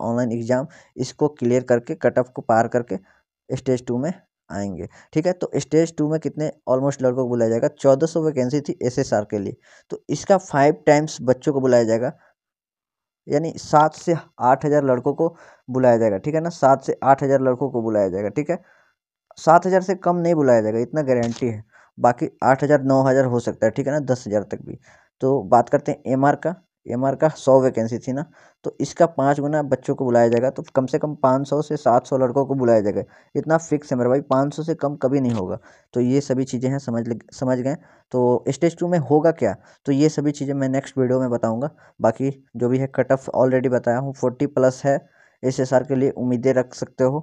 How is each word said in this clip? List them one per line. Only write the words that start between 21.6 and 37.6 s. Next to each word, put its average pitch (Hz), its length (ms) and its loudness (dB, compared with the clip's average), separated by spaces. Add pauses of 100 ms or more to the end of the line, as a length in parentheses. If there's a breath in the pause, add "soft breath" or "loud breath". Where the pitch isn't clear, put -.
बाकी 120 300 0 (140)
आठ 131 220 2
हज़ार, 139 180 2
नौ 135 200 2
हज़ार 135 220 4
हो 120 160 0
सकता 110 260 -2
है, 110 40 2
ठीक 135 160 -6
है 135 60 -2
ना, 151 120 -2
दस 127 220 -2
हज़ार 104 160 -2
तक - 200 -10
भी। - 160 -16 (440 soft breath)
तो 135 220 0
बात 117 240 2
करते - 240 -2
हैं - 200 -6
एमआर 139 240 2
का। 160 180 -6 (320)
एमआर 131 280 -2
का 147 140 0
सौ 135 320 4
वैकेंसी 117 380 -2
थी 127 140 -8
ना, 139 120 -6 (400 soft breath)
तो - 160 -10
इसका - 280 2
पाँच 143 320 0
गुना 147 220 -2
बच्चों 135 320 -4
को 135 100 -4
बुलाया 120 240 4
जाएगा, 120 220 2
तो 139 120 -10 (120)
कम 131 120 0
से 151 120 -4
कम 151 160 -4
पाँच 135 340 0
सौ 147 140 -2
से 151 140 -4
सात 123 300 2
सौ 139 120 -2
लड़कों 131 280 0
को 139 80 -4
बुलाया 120 260 2
जाएगा, 98 220 -2 (320 soft breath)
इतना 147 240 0
फिक्स 151 340 -4
है 127 60 -2
मेरे 123 120 0
भाई, 139 120 2
पाँच 139 320 -2
सौ 156 80 -8
से 160 120 -4
कम 143 220 -4
कभी 139 240 0
नहीं 123 120 -2
होगा। 92 260 -6 (360 soft breath)
तो 123 60 0
ये 127 200 2
सभी 131 240 -2
चीज़ें 127 260 -4
हैं, 139 80 -4
समझ 117 300 -6
लग-, 117 140 -6 (100)
समझ 127 260 -2
गए। 135 180 -4 (360 soft breath)